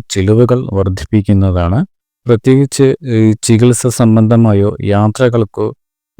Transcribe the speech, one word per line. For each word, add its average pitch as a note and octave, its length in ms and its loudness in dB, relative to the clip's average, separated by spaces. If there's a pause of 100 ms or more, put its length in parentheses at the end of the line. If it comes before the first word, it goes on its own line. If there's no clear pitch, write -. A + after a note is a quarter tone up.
ചിലവുകൾ A2+ 640 0
വർദ്ധിപ്പിക്കുന്നതാണ്. F#2+ 1120 -2 (400)
പ്രത്യേകിച്ച്, C3 680 0 (120)
ഏ, A2 340 2
ചികിത്സ A#2+ 460 2
സംബന്ധമായോ A2 960 2
യാത്രകൾക്കോ G#2+ 920 -2 (460)